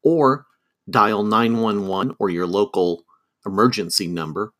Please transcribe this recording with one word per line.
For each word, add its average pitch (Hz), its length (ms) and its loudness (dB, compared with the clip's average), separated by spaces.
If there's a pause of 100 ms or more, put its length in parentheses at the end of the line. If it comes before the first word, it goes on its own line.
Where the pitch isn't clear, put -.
or 139 440 2 (420)
dial 107 340 2
nine 113 380 0
one 101 260 -2
one 95 320 -4
or 98 120 0
your 87 160 -2
local 90 580 0 (420)
emergency 98 600 0
number 85 540 -6